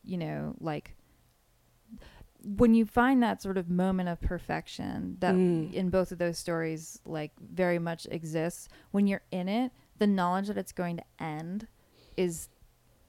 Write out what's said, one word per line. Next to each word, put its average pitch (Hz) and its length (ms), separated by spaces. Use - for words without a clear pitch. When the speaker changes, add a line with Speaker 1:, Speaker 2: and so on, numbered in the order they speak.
Speaker 1:
you 180 140
know, 151 420
like, 151 360
when 226 300
you 226 120
find 247 380
that 208 180
sort 190 160
of 175 120
moment 180 400
of 170 100
perfection - 1000
that 185 160
Speaker 2:
Mm. 175 380
Speaker 1:
in 185 160
both 180 220
of 180 60
those 170 200
stories, 160 680
like, 151 340
very 175 400
much 165 320
exists, 165 560
when 202 160
you're 196 240
in 180 160
it, 233 240
the 208 100
knowledge 190 400
that 202 100
it's 190 160
going 175 240
to - 60
end 165 480
is 175 320